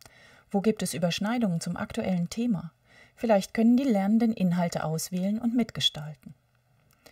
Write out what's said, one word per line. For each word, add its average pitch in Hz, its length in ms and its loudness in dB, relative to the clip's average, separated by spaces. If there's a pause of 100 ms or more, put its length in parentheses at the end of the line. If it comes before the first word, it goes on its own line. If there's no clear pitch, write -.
(520)
Wo 202 100 0
gibt 214 220 2
es 185 100 -4
Überschneidungen 190 640 -2
zum 175 160 -6
aktuellen 185 540 -4
Thema? 196 420 -4 (440)
Vielleicht 208 400 2
können 233 200 6
die 254 80 4
Lernenden 220 500 2
Inhalte 175 500 0
auswählen 180 560 -4
und 233 160 0
mitgestalten. 151 800 -4 (760)